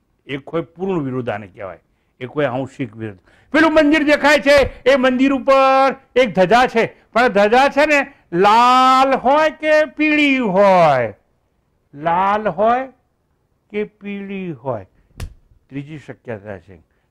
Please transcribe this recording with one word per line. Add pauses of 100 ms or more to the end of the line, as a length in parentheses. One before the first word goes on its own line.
(260)
એક
હોય
પૂર્ણ
વિરોધ,
આને
કહેવાય, (400)
એક
હોય
આંશિક
વિરોધ. (340)
પેલું
મંદિર
દેખાય
છે,
એ
મંદિર
ઉપર (200)
એક
ધજા
છે, (180)
પણ
ધજા
છે
ને (200)
લાલ
હોય
કે
પીળી
હોય? (800)
લાલ
હોય (800)
કે
પીળી
હોય? (840)
ત્રીજી
શક્યતા
છે, (280)